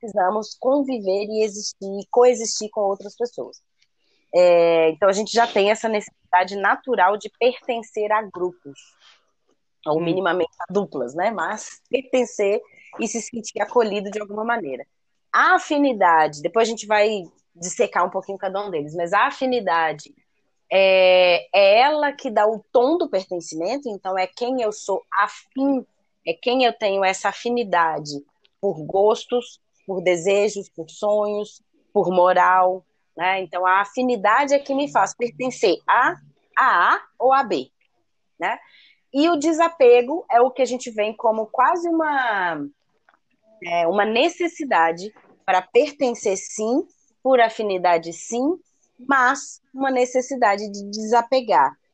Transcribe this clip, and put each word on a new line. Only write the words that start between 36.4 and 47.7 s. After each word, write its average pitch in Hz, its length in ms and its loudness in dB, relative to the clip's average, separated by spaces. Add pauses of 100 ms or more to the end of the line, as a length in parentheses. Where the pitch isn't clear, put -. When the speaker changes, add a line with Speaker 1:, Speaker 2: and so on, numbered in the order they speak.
Speaker 1:
a 226 380 2
A 415 80 -4 (160)
ou 254 140 2
a 269 120 4
B, 156 260 -6 (680)
né? 190 200 -4 (540)
E 285 160 2
o 339 80 2
desapego 294 920 4
é 233 100 4
o 254 100 4
que 262 120 -4
a - 20 4
gente 247 260 -6
vê 214 240 -4
como 220 320 -2
quase 339 420 0
uma, 233 800 -2 (960)
é, 170 240 -2
uma 202 180 2
necessidade 220 1080 0 (300)
para 185 180 0
pertencer, 240 720 0
sim, 233 480 -4 (380)
por 247 180 4
afinidade, 180 720 0